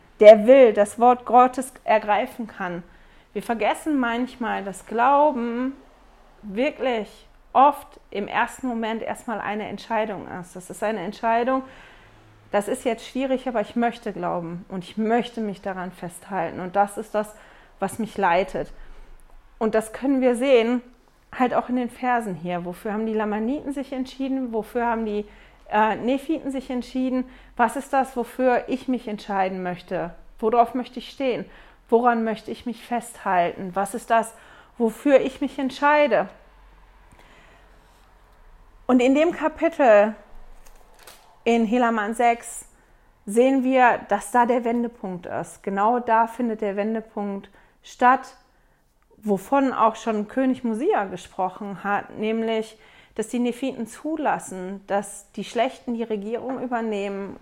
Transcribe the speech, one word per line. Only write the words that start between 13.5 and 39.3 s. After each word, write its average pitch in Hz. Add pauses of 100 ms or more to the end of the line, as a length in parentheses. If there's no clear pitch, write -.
ich 311
möchte 233
glauben 170
und 185
ich -
möchte 226
mich 202
daran 185
festhalten. 180
Und 180
das 202
ist 220
das, 214 (440)
was -
mich 214
leitet. 185 (880)
Und 220
das 220
können 269
wir 247
sehen, 240 (540)
halt 247
auch -
in 247
den 247
Versen 233
hier. 175
Wofür 180
haben 214
die 220
Lamaniten 214
sich 269
entschieden? 262
Wofür 226
haben 226
die, 208 (440)
äh, 214
Nephiten 269
sich 262
entschieden? 254 (280)
Was 226
ist 269
das, 262
wofür 247
ich -
mich 247
entscheiden 196
möchte? 175 (240)
Worauf 233
möchte 247
ich -
stehen? 247 (440)
Woran 233
möchte 220
ich 226
mich 226
festhalten? 190
Was 196
ist 233
das, 226 (460)
wofür 240
ich -
mich 277
entscheide? 269 (2500)
Und 254
in 262
dem 320